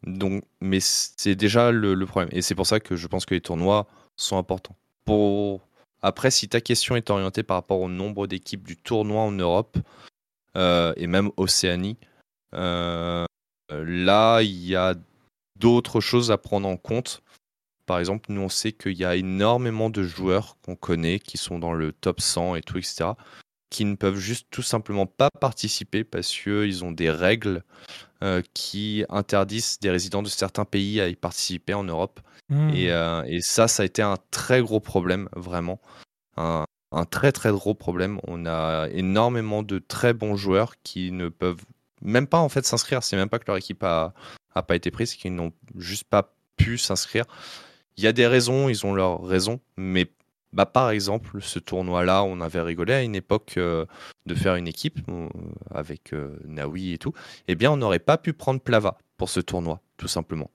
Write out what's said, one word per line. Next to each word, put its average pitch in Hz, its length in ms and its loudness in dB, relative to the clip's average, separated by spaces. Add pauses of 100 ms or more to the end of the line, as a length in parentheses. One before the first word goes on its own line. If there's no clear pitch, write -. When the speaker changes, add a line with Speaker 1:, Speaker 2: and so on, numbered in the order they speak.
Speaker 1:
donc, 98 380 -2 (180)
mais 95 200 2
c'est - 560 0
déjà 110 340 4
le, 104 240 4
le 95 120 0
problème. 90 260 -2
Et 90 100 -2
c'est 87 140 -2
pour 92 100 0
ça 107 140 2
que - 160 -4
je 85 100 -6
pense 92 200 -4
que - 80 -2
les 87 60 2
tournois 92 460 2 (300)
sont - 200 -4
importants. 95 400 -4 (280)
Pour... 101 560 2 (420)
Après, 123 300 2
si - 160 0
ta 117 120 2
question - 360 0
est 117 120 -4
orientée 98 360 0
par 92 140 0
rapport 95 220 0
au 92 80 -2
nombre 98 380 -4
d'équipes 95 400 -8
du 85 100 -14
tournoi 107 460 0
en 107 100 0
Europe, 92 460 0 (800)
euh, 87 400 4
et 87 100 -4
même 98 300 2
Océanie, 92 600 0 (580)
euh, 87 680 -4 (460)
là, 92 720 4
il 92 240 -2
y 92 80 0
a 92 200 4 (640)
d'autres 117 440 4
choses 120 320 2
à 101 60 2
prendre - 300 -2
en 92 80 -4
compte. - 460 -6 (640)
Par 90 120 0
exemple, 95 340 -4
nous, 101 80 -4
on 95 80 -4
sait 110 240 -4
qu'il 98 240 -6
y 90 80 -2
a 90 120 2
énormément 110 720 2
de 104 120 -2
joueurs 92 600 0
qu'on 92 140 -10
connaît 85 420 0
qui - 180 -12
sont - 220 -6
dans 85 160 -4
le 78 180 -2
top - 280 -2
cent 87 340 0
et 82 80 -6
tout, - 160 -6
et 90 40 -8
cetera, 90 340 -4 (540)
qui - 140 -2
ne 101 100 0
peuvent 98 220 0
juste 101 340 -6
tout - 120 -8
simplement 101 440 0
pas 139 240 2
participer - 720 -4
parce - 320 -6
qu'ils 101 500 -2
ont 87 80 -6
des 82 180 0
règles, 92 520 0 (600)
euh, 92 180 0 (140)
qui 104 560 -4
interdisent 101 680 0
des 98 100 0
résidents 92 320 0
de 104 60 -8
certains 101 360 -2
pays 101 340 -2
à 95 100 2
y 87 80 -4
participer - 580 -4
en 101 100 -4
Europe. 87 360 -4 (280)
Speaker 2:
Hmm. 147 220 4
Speaker 1:
Et, 90 200 2
euh, 82 360 0
et 82 160 -2
ça, - 260 4
ça - 140 2
a 98 40 2
été - 140 -2
un 104 160 2 (140)
très - 320 2
gros 107 180 0
problème, 92 560 0
vraiment. 87 420 -6 (600)
Un, 82 260 0 (260)
un 82 140 0
très, 139 280 2
très - 180 2
gros 101 240 0
problème. 92 520 -2
On 85 200 -6
a 80 460 0
énormément 107 720 2
de 98 160 -4
très - 360 2
bons 107 220 -2
joueurs 98 460 2
qui 92 280 -6
ne 90 180 -4
peuvent 87 320 -4 (400)
même 120 260 2
pas, 165 120 4
en 165 100 4
fait, 135 160 0
s'inscrire. 120 380 0
C'est - 140 -2
même 98 120 2
pas 117 100 -2
que - 80 -8
leur 101 120 -2
équipe - 240 -8
a, 85 320 0 (400)
a 82 80 0
pas 87 140 0
été 87 140 -2
prise, 113 200 -4
c'est - 80 -10
qu'ils 92 160 -6
n'ont 85 180 -4 (240)
juste 92 280 -8
pas - 300 2 (220)
pu 117 220 4
s'inscrire. - 460 -2 (720)
Il 95 60 -6
y 107 60 8
a 113 40 6
des 120 140 6
raisons, 127 420 4
ils 110 160 -2
ont 98 80 0
leurs 92 300 2
raisons, 92 380 2 (160)
mais, 92 340 2 (420)
bah, 98 140 4
par 127 240 4
exemple, 104 500 -4
ce - 200 -8
tournoi-là, 90 640 2
on 92 160 -4
avait 82 200 -4
rigolé 85 320 -2
à 135 100 2
une 113 120 -4
époque, 98 420 -4
euh, 85 300 0 (400)
de 85 80 -4
faire 92 220 2
une 87 100 -4
équipe, 85 320 -8 (100)
euh, 85 200 -8 (420)
avec, 78 420 -10
euh, 73 320 -8
Naoui 78 480 -6
et 85 60 -6
tout. - 160 -6 (320)
Eh 90 80 2
bien, 117 160 4
on 147 60 2
n'aurait 104 240 2
pas 156 180 4
pu - 140 -4
prendre 135 280 -2
Plava 107 380 2 (180)
pour 92 120 -4
ce - 100 -2
tournoi, 85 420 -4 (160)
tout - 120 -8
simplement. 82 460 -6